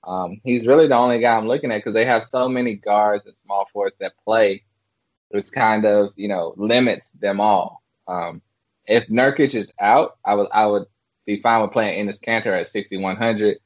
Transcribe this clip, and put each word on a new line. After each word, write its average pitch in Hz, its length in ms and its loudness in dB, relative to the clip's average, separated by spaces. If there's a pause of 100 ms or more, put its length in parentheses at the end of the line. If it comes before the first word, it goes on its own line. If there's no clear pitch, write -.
Um, 92 400 -8
he's 123 200 -2
really 151 220 6
the 135 80 4
only 120 240 2
guy 117 160 2
I'm 110 140 -2
looking 135 240 -2
at 104 100 -6
'cause 110 100 -8
they 113 120 2
have 120 180 0
so 127 240 -2
many 123 280 -2
guards 104 500 0
and - 100 -20
small 98 380 -6
forwards 101 260 -6
that 95 140 -8 (100)
play. 107 400 0 (680)
It's 101 180 -6
kind 110 340 0
of, 104 320 2
you 101 140 -8
know, 90 260 -4
limits 113 540 0 (100)
them 101 220 -2
all. 104 400 0 (240)
Um, 85 360 -8 (440)
if 113 220 2
Nurkic 131 460 2
is 104 260 -6
out, 110 460 2
I 101 80 0
would, 101 180 0
I 107 140 2
would 101 220 -2 (380)
be 101 160 -6
fine 113 200 2
with 104 100 -2
playing 104 340 -2
Enes 98 140 -8
Kanter 110 400 -2
at 85 80 -6
sixty-one 98 480 -6
hundred. 107 500 -2